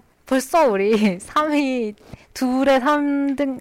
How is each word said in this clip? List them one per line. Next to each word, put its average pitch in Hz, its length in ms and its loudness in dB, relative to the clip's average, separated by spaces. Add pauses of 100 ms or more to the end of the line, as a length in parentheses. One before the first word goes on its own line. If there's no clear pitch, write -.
(260)
벌써 269 440 2
우리 202 500 2
<laughs> - 20 -14
삼 302 320 -2
위, 254 400 -2 (400)
둘의 262 480 2
삼 285 560 0
등, 269 240 -4